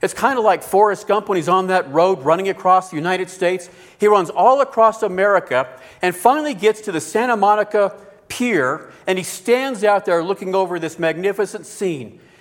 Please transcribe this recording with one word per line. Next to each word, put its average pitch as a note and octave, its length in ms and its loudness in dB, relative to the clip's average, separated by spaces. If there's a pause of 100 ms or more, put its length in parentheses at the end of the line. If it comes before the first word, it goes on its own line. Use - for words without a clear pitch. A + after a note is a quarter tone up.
It's F#3+ 120 -2
kind B3+ 240 0
of A3+ 60 0
like F#3 180 4
Forrest G3+ 460 2
Gump G3+ 220 0
when F#3+ 80 0
he's D#3+ 120 -2
on F#3 180 2
that F3+ 220 0
road E3+ 300 2
running E3 300 0
across F#3 400 2
the E3 80 -8
United F3+ 320 -4
States. F3+ 400 -4 (280)
He G#3 100 2
runs G3+ 220 4
all B3 300 4
across A3 440 2
America F#3 640 0 (340)
and F3+ 120 0
finally C#4+ 400 2
gets G#3 280 0
to G3+ 100 -8
the D#3+ 100 -4
Santa A#3 360 -2
Monica G#3 580 2 (320)
Pier, D#3 640 -2 (160)
and F#3 100 0
he F#3 60 -6
stands B3 600 -4
out G3+ 220 2
there E3+ 180 0
looking F#3+ 300 -6
over F3+ 240 -2
this D#3+ 220 -8
magnificent F#3 640 -4
scene. C#3+ 540 -8 (220)